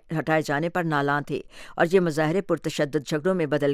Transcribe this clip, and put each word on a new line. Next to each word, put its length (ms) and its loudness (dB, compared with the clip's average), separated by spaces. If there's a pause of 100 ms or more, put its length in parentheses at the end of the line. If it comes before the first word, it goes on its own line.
(180)
ہٹائے 260 2
جانے 240 -2
پر 160 -2
نالاں 360 0
تھے 200 -6 (360)
اور 160 4
یہ 80 6
مظاہرے 400 0
پرتشدد 640 -2
جھگڑوں 280 0
میں 120 0
بدل 280 2